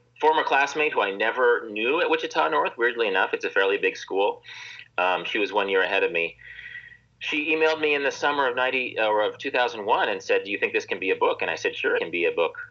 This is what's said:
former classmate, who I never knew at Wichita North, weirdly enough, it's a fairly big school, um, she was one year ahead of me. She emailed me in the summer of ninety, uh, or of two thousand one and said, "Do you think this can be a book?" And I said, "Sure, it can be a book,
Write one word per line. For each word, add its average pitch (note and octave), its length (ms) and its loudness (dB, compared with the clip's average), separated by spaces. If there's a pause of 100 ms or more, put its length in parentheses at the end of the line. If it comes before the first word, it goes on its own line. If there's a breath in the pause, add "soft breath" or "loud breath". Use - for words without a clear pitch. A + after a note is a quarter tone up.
(200)
former D#3 240 4
classmate, D3+ 480 2
who A2+ 100 0
I G2+ 80 0
never A2+ 580 2
knew A2+ 320 -2
at C#3 80 0
Wichita D#3+ 420 0
North, D#3 280 -2
weirdly A#2 300 0
enough, F#2+ 260 0
it's - 100 -4
a F#2+ 60 -4
fairly G2 280 2
big F#2 180 -2
school, - 460 -2 (560 loud breath)
um, F2+ 260 0
she A2 140 -4
was G2 140 0
one G2+ 160 0
year F#2+ 140 4
ahead F#2+ 200 2
of F#2 100 2
me. E2 240 -2 (800 loud breath)
She D#3 360 -2
emailed D#3 260 2
me D3+ 140 2
in C#3+ 80 0
the C3+ 80 0
summer C#3+ 380 0
of B2 80 -2
ninety, B2+ 420 0
uh, A2 100 2
or G#2+ 140 4
of G2 160 -2
two C#3 120 -6
thousand A#2+ 360 0
one C#3+ 220 2
and G2 140 -4
said, G2 220 2
"Do G2+ 60 -8
you G2+ 80 -2
think G#2 140 -2
this G#2+ 120 0
can - 140 -6
be F#2+ 120 -2
a F#2 60 2
book?" D3 260 0
And F2+ 80 -2
I D#2+ 60 -4
said, - 180 -4
"Sure, E2+ 220 0
it - 40 -2
can E2+ 100 -4
be E2+ 160 0
a D#2+ 60 2
book, D#2+ 240 0 (140)